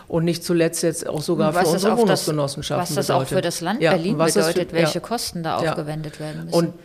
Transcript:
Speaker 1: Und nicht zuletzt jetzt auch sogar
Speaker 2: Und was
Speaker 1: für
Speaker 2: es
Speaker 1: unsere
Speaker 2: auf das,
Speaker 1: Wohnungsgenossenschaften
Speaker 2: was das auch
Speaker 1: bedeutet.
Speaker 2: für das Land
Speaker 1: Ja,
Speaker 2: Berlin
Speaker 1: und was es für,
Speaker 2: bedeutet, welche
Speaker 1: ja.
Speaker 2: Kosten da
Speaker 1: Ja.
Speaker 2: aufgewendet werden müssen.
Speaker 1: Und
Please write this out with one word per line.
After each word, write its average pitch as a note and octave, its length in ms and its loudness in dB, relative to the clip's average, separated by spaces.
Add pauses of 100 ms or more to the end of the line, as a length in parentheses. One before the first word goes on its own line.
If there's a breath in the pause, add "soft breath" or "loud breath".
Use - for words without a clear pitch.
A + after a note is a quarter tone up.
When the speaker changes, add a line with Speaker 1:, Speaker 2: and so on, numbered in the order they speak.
Speaker 1:
Und E3 160 0
nicht E3+ 200 0
zuletzt E3 400 0
jetzt E3 260 -2
auch D3+ 140 -4
sogar D#3 260 2
Speaker 2:
Und D#3 60 0
was F3 80 2
Speaker 1:
für E3+ 60 4
Speaker 2:
es D#3+ 40 4
Speaker 1:
unsere G3 200 2
Speaker 2:
auf A#3 80 2
das, F#3+ 260 2
Speaker 1:
Wohnungsgenossenschaften D3 720 -2
Speaker 2:
was - 100 0
das - 20 0
auch C3 120 4
Speaker 1:
bedeutet. C3 140 -2
Speaker 2:
für C#3+ 60 2
das E3 200 -2
Land F#3+ 200 -2
Speaker 1:
Ja, D#3+ 120 4
Speaker 2:
Berlin F#3 200 0
Speaker 1:
und D3+ 60 0
was D#3+ 160 4
es G3 100 4
für, E3 80 2
Speaker 2:
bedeutet, F3 200 -2
welche E3 260 2
Speaker 1:
ja. - 0 -
Speaker 2:
Kosten A3 420 -6
da D#3+ 220 -2
Speaker 1:
Ja. D#3 80 0
Speaker 2:
aufgewendet D3+ 480 -6
werden D#3 260 -10
müssen. E3 100 -2
Speaker 1:
Und E3+ 180 2 (120)